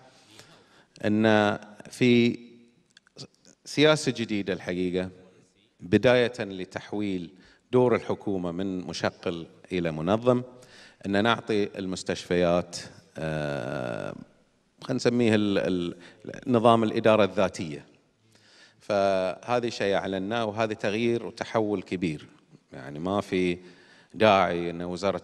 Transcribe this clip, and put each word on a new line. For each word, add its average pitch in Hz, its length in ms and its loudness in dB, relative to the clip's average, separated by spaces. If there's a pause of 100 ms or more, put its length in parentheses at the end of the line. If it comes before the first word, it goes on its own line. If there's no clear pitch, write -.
(1040)
إن 107 520 4 (340)
في 120 480 4 (1300)
سياسة 151 520 2
جديدة 101 360 -4
الحقيقة 90 580 -4 (680)
بداية 113 580 4
لتحويل 95 920 -6 (420)
دور 123 220 6
الحكومة 95 580 -4
من 92 260 -4
مشغل 85 680 -6 (260)
إلى 85 180 -2
منظم، 110 520 2 (640)
إن 101 180 2
نعطي 113 540 0
المستشفيات، 87 960 -2 (420)
آه، 69 960 -6 (680)
خلينا 131 140 -4
نسميه 120 380 4
ال-، 104 240 2
ال-، 90 360 -2 (520)
نظام 117 360 6
الإدارة 107 420 4
الذاتية. 90 640 -4 (920)
فهذا 98 880 0
شيء 98 240 -2
أعلناه، 95 500 -2
وهذا 107 300 -2
تغيير 113 520 -2
وتحول 104 560 -2
كبير، 87 440 -4 (460)
يعني 73 260 -12
ما 95 220 -2
في 90 380 -2 (560)
داعي 87 560 4
أن 85 120 -8
وزارة 90 400 -4